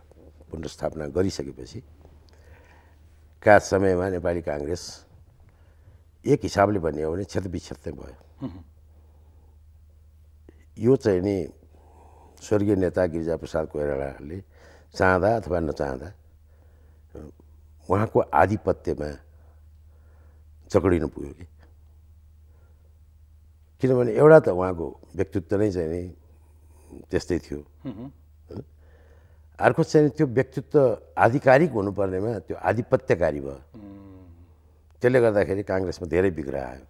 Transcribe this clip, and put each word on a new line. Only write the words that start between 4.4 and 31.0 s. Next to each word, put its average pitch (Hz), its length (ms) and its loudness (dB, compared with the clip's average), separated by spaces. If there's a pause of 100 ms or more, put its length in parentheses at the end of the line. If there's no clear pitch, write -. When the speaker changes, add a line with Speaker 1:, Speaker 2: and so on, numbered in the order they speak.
Speaker 1:
काङ्ग्रेस 78 640 -8 (1200)
एक 139 180 2
हिसाबले 101 360 2
भन्ने 78 240 -4
हो 80 100 -4
भने 98 100 -6
क्षतविक्षत 92 640 -10
नै 78 60 -10
भयो। 67 540 -16
Speaker 2:
मह्म। 90 160 -18 (2250)
Speaker 1:
यो 120 180 4
चाहिँ 95 260 0
नि 98 280 -2 (920)
स्वर्गीय 104 340 0
नेता 92 300 0
गिरिजाप्रसाद 80 640 -6
कोइरालाले 71 760 -8 (520)
चाहँदा 95 400 2
अथवा 87 240 -4
नचाहँदा 71 520 -6 (1800)
उहाँको 110 300 0
आधिपत्यमा 85 880 0 (1600)
जक्डिनु 87 360 2
पुग्यो 71 260 -12
कि। 87 140 -20 (2250)
किनभने 123 300 2
एउटा 151 280 10
त 120 100 4
उहाँको 90 500 -4 (160)
व्यक्तित्व 95 420 -2
नै 104 140 0
चाहिँ 87 180 -4
नि 90 260 -8 (960)
त्यस्तै 87 280 -4
थियो। 71 200 -10 (260)
Speaker 2:
मह्म। 123 260 -14 (1500)
Speaker 1:
अर्को 123 240 2
चाहिँ 151 260 4
त्यो 151 180 0
व्यक्तित्व 127 760 0 (160)